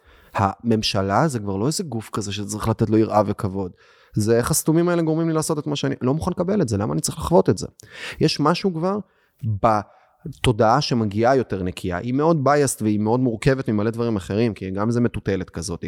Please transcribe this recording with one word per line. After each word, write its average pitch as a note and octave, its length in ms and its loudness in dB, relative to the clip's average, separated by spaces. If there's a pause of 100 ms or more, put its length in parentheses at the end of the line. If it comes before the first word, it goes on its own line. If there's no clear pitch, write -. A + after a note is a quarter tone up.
(340)
הממשלה G#2+ 920 0
זה B2 100 -4
כבר G2+ 180 -6
לא G2+ 100 0
איזה D#3+ 160 -2
גוף A#2 300 -8
כזה G2+ 200 -6
שצריך G#2 360 -6
לתת A2 220 2
לו G#2+ 80 4
יראה G#2 280 4
וכבוד. G2 460 -4 (420)
זה G#2+ 220 2
איך A#2+ 140 2
הסתומים E3 380 2
האלה F3 140 2
גורמים D#3+ 260 0
לי D#3+ 60 0
לעשות D#3 240 -2
את D3 80 -6
מה D3 100 -2
שאני, C#3 260 -2
לא C3 120 2
מוכן D#3+ 160 -2
לקבל F3+ 320 0
את B2+ 60 0
זה, G#2+ 80 0
למה G#2+ 160 0
אני D#3 80 -2
צריך - 180 -6
לחוות E3 320 4
את G2+ 80 2
זה? - 80 -8 (540)
יש D#3 200 2
משהו F3 340 2
כבר F#3 240 -2 (460)
בתודעה A2 1400 0
שמגיעה A2+ 560 2
יותר G#2+ 260 -2
נקייה, F2+ 340 -4
היא A#2+ 180 -4
מאוד D3 340 2
biased C#3+ 320 2
והיא G#2+ 200 0
מאוד A2 200 0
מורכבת C3 480 0
ממלא G#2+ 220 0
דברים A#2 260 -2
אחרים, G#2 380 -2
כי F#2+ 160 -8
גם G2+ 200 -2
זה A#2 100 2
מטוטלת G2+ 500 -2
כזאת, E2+ 380 -8